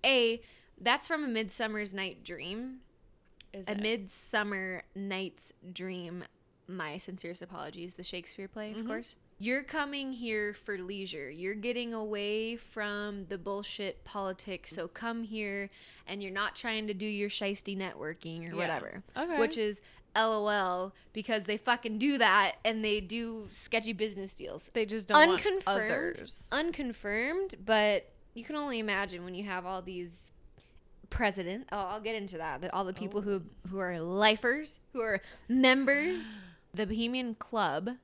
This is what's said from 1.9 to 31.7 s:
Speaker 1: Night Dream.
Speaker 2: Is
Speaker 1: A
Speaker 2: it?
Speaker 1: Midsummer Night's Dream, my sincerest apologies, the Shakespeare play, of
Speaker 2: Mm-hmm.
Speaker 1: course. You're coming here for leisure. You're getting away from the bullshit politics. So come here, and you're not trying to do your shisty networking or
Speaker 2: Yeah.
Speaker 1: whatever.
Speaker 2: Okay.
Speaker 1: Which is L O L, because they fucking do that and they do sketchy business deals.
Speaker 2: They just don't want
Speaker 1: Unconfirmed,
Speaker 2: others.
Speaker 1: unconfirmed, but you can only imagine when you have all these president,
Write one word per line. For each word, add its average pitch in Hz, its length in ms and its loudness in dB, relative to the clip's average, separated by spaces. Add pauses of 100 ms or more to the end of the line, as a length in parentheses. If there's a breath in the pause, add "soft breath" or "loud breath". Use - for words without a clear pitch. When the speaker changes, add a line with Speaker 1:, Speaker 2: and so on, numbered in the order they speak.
Speaker 1:
Night 190 280 -6
Dream. 208 580 -8 (720)
Speaker 2:
Is 196 120 -8
Speaker 1:
A 208 60 -2
Speaker 2:
it? 208 80 -2
Speaker 1:
Midsummer 202 1000 -2 (120)
Night's 190 600 -6 (180)
Dream, 180 520 -8 (440)
my 170 300 -6
sincerest 180 420 -10
apologies, 175 560 -10
the 180 60 -12
Shakespeare 180 460 -8
play, 214 240 -8
of 208 60 -8
Speaker 2:
Mm-hmm. 226 100 -6
Speaker 1:
course. - 280 -6 (260)
You're 254 200 0
coming 285 500 -4
here 220 400 -2
for 202 240 -6
leisure. 185 540 -6
You're 180 240 -4
getting 233 400 -2
away 214 600 -2
from 208 760 -6
the 196 80 -4
bullshit 202 680 -6
politics. 190 720 -6
So 170 120 -6
come 233 360 -6
here, 202 480 -4 (360 loud breath)
and 202 160 -8
you're 190 80 -6
not 196 240 -2
trying 220 340 -2
to 208 40 -2
do 196 140 -2
your 208 240 0
shisty 202 440 -2
networking 165 680 -6
or 165 80 -8
Speaker 2:
Yeah. 165 60 -6
Speaker 1:
whatever. 170 460 -2 (140)
Speaker 2:
Okay. 311 220 0
Speaker 1:
Which 269 180 4
is 214 240 -2 (340 loud breath)
L 220 180 6
O 208 160 2
L, 190 460 2 (180 soft breath)
because 214 320 -2
they 208 120 0
fucking 233 420 0
do 277 200 4
that 196 460 8
and 220 200 2
they 214 160 4
do 220 500 -6
sketchy 220 420 0
business 196 420 -4
deals. - 400 -10
Speaker 2:
They 226 120 4
just 208 220 -2
don't 208 80 8 (120)
want - 20 6 (160)
Speaker 1:
Unconfirmed, - 720 0
Speaker 2:
others. - 340 -10
Speaker 1:
unconfirmed, 285 1040 0 (100)
but 214 420 6 (280)
you 233 100 -10
can 302 120 -6
only 285 220 -2
imagine 196 460 -2
when 180 100 -8
you 196 100 -6
have 185 220 -4
all 185 160 -4
these 175 500 -10 (800 soft breath)
president, 196 640 0